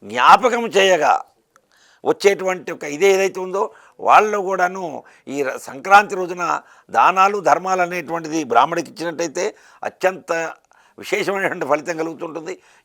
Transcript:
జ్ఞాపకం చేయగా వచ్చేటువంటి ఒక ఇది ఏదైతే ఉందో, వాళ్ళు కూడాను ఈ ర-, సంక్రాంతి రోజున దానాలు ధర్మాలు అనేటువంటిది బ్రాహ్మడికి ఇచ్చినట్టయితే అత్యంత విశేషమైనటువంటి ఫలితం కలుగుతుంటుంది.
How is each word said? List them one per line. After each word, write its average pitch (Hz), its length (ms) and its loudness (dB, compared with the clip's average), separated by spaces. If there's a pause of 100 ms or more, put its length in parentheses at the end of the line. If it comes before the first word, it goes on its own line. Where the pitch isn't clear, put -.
జ్ఞాపకం 202 640 4
చేయగా 170 580 2 (800)
వచ్చేటువంటి 185 680 -2
ఒక - 120 -14
ఇది 151 220 -2
ఏదైతే 190 340 2
ఉందో, 185 300 -4 (300)
వాళ్ళు 208 380 4
కూడాను 185 640 -4 (260)
ఈ 143 140 -6
ర-, 131 140 -6
సంక్రాంతి 190 580 2
రోజున 175 460 -4 (300)
దానాలు 185 480 2
ధర్మాలు 180 440 2
అనేటువంటిది 165 640 -6
బ్రాహ్మడికి 139 460 0
ఇచ్చినట్టయితే 165 640 -6 (300)
అత్యంత 165 680 -6 (460)
విశేషమైనటువంటి 175 680 -4
ఫలితం 151 300 -2
కలుగుతుంటుంది. 160 600 -8 (260)